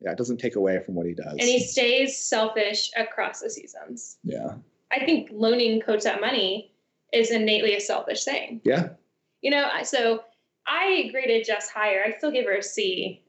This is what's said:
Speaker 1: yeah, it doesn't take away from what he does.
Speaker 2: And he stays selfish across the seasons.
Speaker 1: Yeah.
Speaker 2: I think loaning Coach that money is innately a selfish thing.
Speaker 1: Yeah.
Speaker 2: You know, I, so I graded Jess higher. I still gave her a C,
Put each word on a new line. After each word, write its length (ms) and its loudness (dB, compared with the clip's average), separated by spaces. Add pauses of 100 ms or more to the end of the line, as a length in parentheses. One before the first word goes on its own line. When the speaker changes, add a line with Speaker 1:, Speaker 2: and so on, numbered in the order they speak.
Speaker 1:
yeah, 120 -4
it 60 -6
doesn't 200 -2
take 180 -4
away 280 2
from 100 -8
what 120 -2
he 80 -4
does. 180 -10
Speaker 2:
And 100 -4
he 180 4
stays 580 0
selfish 800 0
across 440 -4
the 80 -6
seasons. 760 -14
Speaker 1:
Yeah. 320 -6 (360)
Speaker 2:
I 140 -2
think 260 2
loaning 480 2
Coach 220 0
that 180 0
money 540 -2 (380)
is 180 4
innately 460 4
a 40 -2
selfish 440 -2
thing. 400 -4
Speaker 1:
Yeah. 240 4 (540)
Speaker 2:
You 100 2
know, 200 4
I, 120 -4
so 400 2 (420)
I 460 2
graded 340 2
Jess 240 -2
higher. 340 0
I 140 -2
still 140 0
gave 120 0
her 120 0
a 60 -2
C, 680 -4